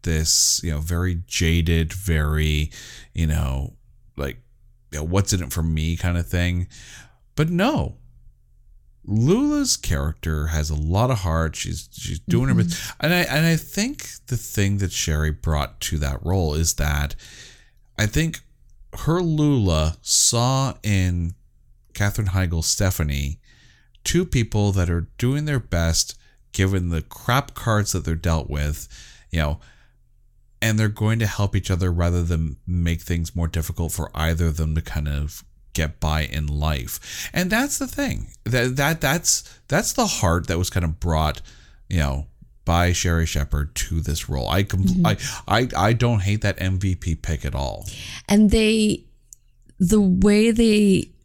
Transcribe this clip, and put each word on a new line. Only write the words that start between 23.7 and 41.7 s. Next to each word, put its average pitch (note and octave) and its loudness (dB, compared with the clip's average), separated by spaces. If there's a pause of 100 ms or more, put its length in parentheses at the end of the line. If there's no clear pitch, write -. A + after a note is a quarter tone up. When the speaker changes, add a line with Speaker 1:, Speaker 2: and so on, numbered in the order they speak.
Speaker 1:
two F3+ 2
people G#2+ 0
that F2+ 2
are E2+ -2 (100)
doing C#3 -2
their C#3+ 0
best E2 -2 (340)
given F#2+ 0
the E2 -2
crap - -4
cards G#2 0
that F2+ -2
they're E2 -2
dealt E2 0
with, D2 -4 (420)
you E2 -2
know, D2+ -2 (1000)
and A2 2
they're A2 4
going G#2+ 0
to A2 2
help G2+ -2
each G2 -2
other F2+ 2
rather F2 2
than E2 0 (100)
make E2+ 0
things E2+ -2
more E2+ 0
difficult D#2+ -4
for - -6
either E2 2
of D#2+ 0
them D#2 0
to D#2+ 2
kind D2+ -4
of D2 -4 (300)
get D#2 -2
by D#2 0
in D2 -4
life. D2 -4
And F3+ -2
that's B3+ 0
the C4+ -4
thing. - -4 (160)
That, B2+ 0
that, D#3 0
that's, - -2
that's - 0
the A#3 2
heart E2+ 0
that E2+ 0
was F2 0
kind F2 0
of D#2+ -2
brought, D#2 0 (460)